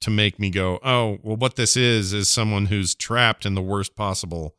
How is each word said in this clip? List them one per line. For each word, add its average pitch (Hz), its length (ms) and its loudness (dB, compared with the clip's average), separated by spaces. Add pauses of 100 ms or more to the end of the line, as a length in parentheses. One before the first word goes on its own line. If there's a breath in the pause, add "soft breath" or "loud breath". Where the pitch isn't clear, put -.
to - 80 -4
make 104 280 2
me 101 120 0
go, 92 340 0
"Oh, 120 400 0
well, 110 140 -4
what 123 180 0
this 120 220 2
is, 113 340 2
is 101 160 0
someone 107 380 2
who's 98 280 0
trapped 117 520 0
in 98 100 -2
the 95 60 -2
worst 98 340 -4
possible 85 640 -6